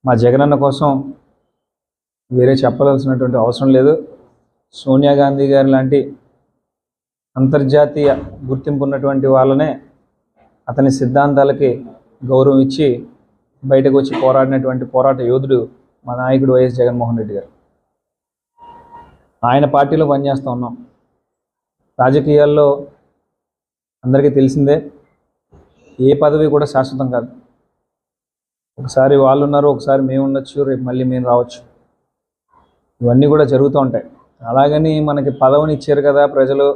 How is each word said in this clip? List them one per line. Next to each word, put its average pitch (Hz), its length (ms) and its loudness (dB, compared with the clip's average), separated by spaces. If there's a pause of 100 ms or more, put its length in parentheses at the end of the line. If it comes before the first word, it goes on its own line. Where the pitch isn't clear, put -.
మా 127 80 2 (100)
జగనన్న 139 400 2
కోసం 139 260 0 (1400)
వేరే 127 300 2
చెప్పాల్సినటువంటి 131 800 0
అవసరం 123 340 0
లేదు. 139 160 4 (840)
సోనియా 139 440 0
గాంధీ 139 320 0
గారి 135 220 2
లాంటి 131 260 0 (1400)
అంతర్జాతీయ 143 720 0 (400)
గుర్తింపు 139 360 -6
ఉన్నటువంటి 135 500 -2
వాళ్ళనే 135 340 2 (960)
అతని 135 320 0
సిద్ధాంతాలకి 139 720 0 (600)
గౌరవం 135 340 4
ఇచ్చి 143 220 -2 (760)
బయటకు 135 360 2
వచ్చి 131 220 -4
పోరాడినటువంటి 131 720 0
పోరాట 131 260 0 (120)
యోధుడు 131 280 0 (460)
మా 123 160 -10
నాయకుడు 135 340 0
వైఎస్ 127 240 0
జగన్మోహన్ 120 420 -2
రెడ్డి 104 160 -8
గారు. - 120 -12 (1900)
ఆయన 135 220 2 (100)
పార్టీలో 147 360 0
పనిచేస్తా 139 440 -4
ఉన్నాం. 123 180 -8 (1300)
రాజకీయాల్లో 147 680 2 (1400)
అందరికీ 139 320 2
తెలిసిందే, 139 380 2 (1200)
ఏ 131 100 2 (120)
పదవి 151 320 2
కూడా 147 200 0
శాశ్వతం 131 400 -2
కాదు. 120 160 -6 (1500)
ఒకసారి 135 460 2
వాళ్ళు 139 240 4
ఉన్నారు, 143 260 0
ఒకసారి 135 360 0
మేము 135 180 -2
ఉండొచ్చు, 135 300 -6 (120)
రేపు 131 200 -4
మళ్ళీ 127 220 -4
మేము 127 200 -4
రావచ్చు. 120 280 0 (1400)
ఇవన్నీ 123 320 2
కూడా 151 200 4
జరుగుతూ 135 320 2
ఉంటాయి. 117 200 -6 (440)
అలాగని 147 440 0 (160)
మనకి 143 220 -2 (100)
పదవిని 147 360 2
ఇచ్చారు 143 300 -2
కదా 143 160 2 (120)
ప్రజలు 139 400 2